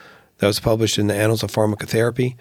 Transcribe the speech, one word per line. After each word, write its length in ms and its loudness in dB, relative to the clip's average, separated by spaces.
that 80 2
was 120 0
published 380 0
in 100 2
the 80 0
Annals 280 0
of 80 -4
Pharmacotherapy 880 0